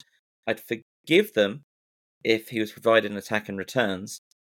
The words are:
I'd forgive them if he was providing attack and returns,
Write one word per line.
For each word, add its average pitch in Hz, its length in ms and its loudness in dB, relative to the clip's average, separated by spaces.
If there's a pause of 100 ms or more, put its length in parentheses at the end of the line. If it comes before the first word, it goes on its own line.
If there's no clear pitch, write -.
(480)
I'd 110 140 -4
forgive 160 720 -2
them 107 280 0 (600)
if 110 260 0
he 117 100 -6
was 107 120 -4
providing 107 440 2
attack 107 340 -6
and 98 80 -6
returns, 98 600 -4 (360)